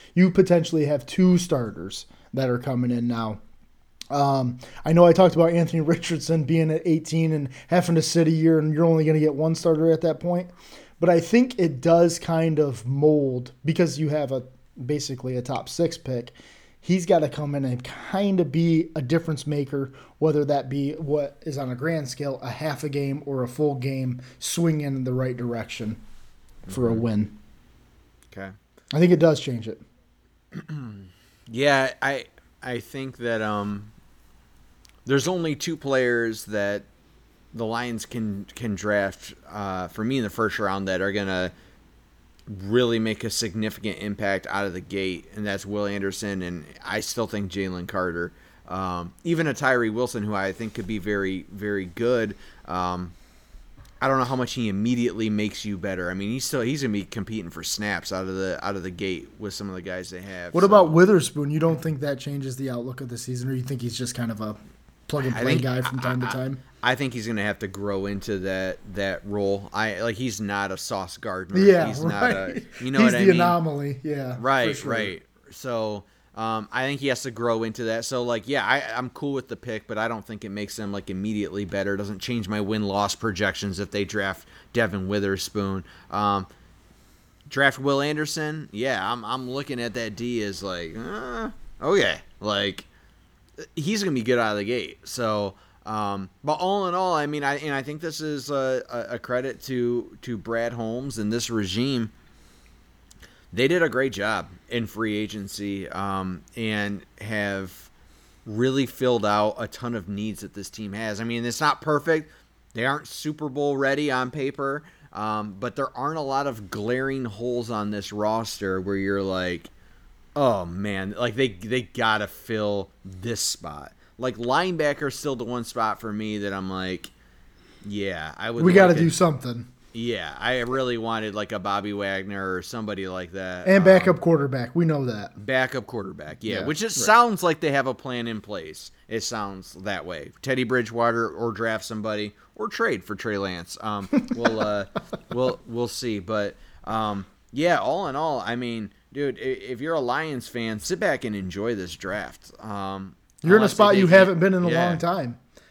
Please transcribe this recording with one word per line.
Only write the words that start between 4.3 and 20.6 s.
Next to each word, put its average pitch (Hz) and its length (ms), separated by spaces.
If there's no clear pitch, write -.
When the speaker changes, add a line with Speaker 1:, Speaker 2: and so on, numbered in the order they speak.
Speaker 1:
I 156 80
know 175 140
I 170 60
talked 175 220
about 165 180
Anthony 170 280
Richardson 160 640
being 160 260
at 160 140
eighteen 160 480
and 147 160
having 175 260
to 160 80
sit 165 260
a - 40
year, 160 260
and 156 160
you're 160 100
only 160 200
gonna 156 160
get 151 140
one 160 200
starter 160 360
at 160 120
that 160 180
point. 175 300
But 175 80
I 170 120
think 247 380
it 151 220
does 170 380
kind 165 400
of 127 280
mold, 139 680
because 151 340
you 156 120
have 147 220
a, 127 100
basically 131 520
a 123 60
top 127 260
six 165 280
pick. 120 360
He's 175 260
gotta 165 240
come 143 240
in 139 100
and 123 180
kinda 190 320
be 160 500
a 156 60
difference 156 460
maker, 143 460
whether 147 260
that 139 240